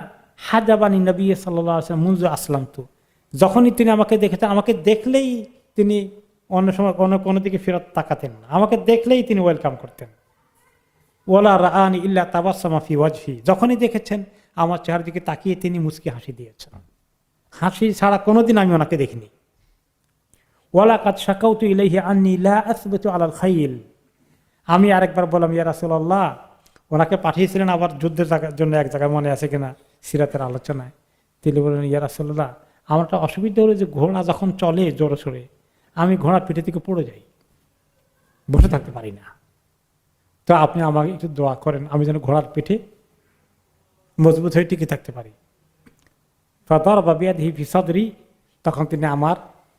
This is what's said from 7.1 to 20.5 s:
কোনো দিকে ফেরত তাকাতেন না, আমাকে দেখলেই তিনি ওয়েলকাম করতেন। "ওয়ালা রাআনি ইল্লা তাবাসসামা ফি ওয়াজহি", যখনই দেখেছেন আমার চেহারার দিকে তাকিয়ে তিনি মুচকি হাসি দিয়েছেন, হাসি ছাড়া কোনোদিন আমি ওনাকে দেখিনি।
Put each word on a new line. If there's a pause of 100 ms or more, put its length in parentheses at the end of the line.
কোনো
দিকে
ফেরত (120)
তাকাতেন
না,
আমাকে
দেখলেই
তিনি
ওয়েলকাম
করতেন। (1200)
"ওয়ালা
রাআনি
ইল্লা
তাবাসসামা
ফি
ওয়াজহি",
যখনই
দেখেছেন (300)
আমার
চেহারার
দিকে
তাকিয়ে
তিনি
মুচকি
হাসি
দিয়েছেন, (680)
হাসি
ছাড়া
কোনোদিন
আমি
ওনাকে
দেখিনি। (1500)